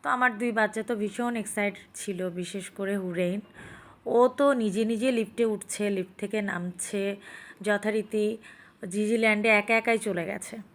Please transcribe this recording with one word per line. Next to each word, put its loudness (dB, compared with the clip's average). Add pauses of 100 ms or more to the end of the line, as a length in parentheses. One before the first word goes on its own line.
তো -2
আমার 2
দুই 0
বাচ্চা 0
তো -2
ভীষণ -2
এক্সাইটেড -2 (120)
ছিল, -4
বিশেষ -8
করে -4
হুরেইন। 0 (680)
ও 6
তো 4
নিজে 2
নিজে 2
লিফটে 0
উঠছে, -2
লিফট -4
থেকে -2
নামছে, -4 (460)
যথারীতি 0 (520)
জিজিল্যান্ডে 2
একা 4
একাই 2
চলে -2
গেছে। -8 (180)